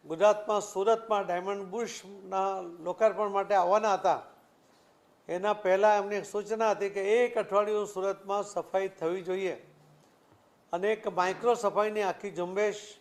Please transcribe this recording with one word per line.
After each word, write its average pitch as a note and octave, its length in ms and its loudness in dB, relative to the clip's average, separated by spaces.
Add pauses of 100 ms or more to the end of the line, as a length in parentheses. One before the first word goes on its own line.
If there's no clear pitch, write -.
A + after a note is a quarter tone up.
ગુજરાતમાં G3+ 580 2
સુરતમાં G#3+ 600 0
ડાયમંડ F#3 440 -4
બુશના G3 800 -4 (320)
લોકાર્પણ G3 500 2
માટે G3 240 0
આવવાના G3 420 4
હતા, E3 240 2 (1080)
એના G3 260 0
પહેલાં G#3 440 4
એમની G3+ 260 -4
સૂચના G#3+ 480 -2
હતી G3+ 220 -4
કે G3 60 -2 (120)
એક A#3+ 240 2
અઠવાડિયું G#3 500 0
સુરતમાં G3 580 -4
સફાઈ F#3+ 460 -4
થવી F3 320 -4
જોઈએ F#3 320 -4 (1160)
અને F3+ 180 0
એક G#3+ 200 -2
માઇક્રો F#3 440 2
સફાઈની G#3 500 0
આખી F#3 300 -4
ઝુંબેશ G3 480 -2 (180)